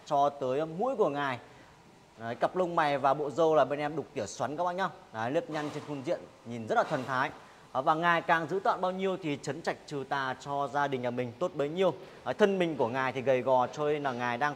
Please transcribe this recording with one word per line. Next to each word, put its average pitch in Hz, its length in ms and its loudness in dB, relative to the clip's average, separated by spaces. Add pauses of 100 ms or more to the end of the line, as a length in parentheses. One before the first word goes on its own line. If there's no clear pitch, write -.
cho 143 240 2
tới 143 360 -2
mũi 202 300 -4
của 202 140 4
Ngài. 139 300 -4 (760)
Đấy, 113 180 -6
cặp 170 200 -2
lông 175 200 0
mày 147 220 2
và 135 160 4
bộ 147 160 -2
râu 156 260 4
là 151 100 8
bên 147 140 -4
em 147 160 -2
đục 143 180 -4
tỉa 113 120 -4
xoắn 131 320 -4
các 170 60 -2
bác 180 80 0
nhá. 180 180 -2 (240)
Đấy, 113 180 -4
nếp 165 180 -2
nhăn 147 240 -4
trên 147 140 -8
khuôn 143 180 -8
diện 170 140 -2 (260)
nhìn 117 220 -8
rất 220 80 0
là 233 80 4
thần 143 240 -2
thái. 135 240 0 (420)
Đó, 131 80 0
và 156 120 4
Ngài 165 280 4
càng 165 260 2
dữ 180 120 -2
tợn 196 220 0
bao 185 100 0
nhiêu 190 320 -2
thì 143 180 -2
trấn 151 200 -6
trạch 165 160 -4 (100)
trừ 143 220 -6
tà 135 300 -2
cho 143 280 -2
gia 139 200 0
đình 135 140 -2
nhà 123 100 0
mình 123 280 -2
tốt 180 140 0
bấy 147 160 -2
nhiêu. 175 240 2 (320)
Đấy, 123 80 -2
thân 196 260 4
mình 165 180 0
của 120 100 4
Ngài 131 240 0
thì 131 100 -4
gầy 127 200 4
gò 123 260 4
cho 147 180 -4
nên 147 180 0
là 139 80 0
Ngài 120 260 -2
đang 143 180 0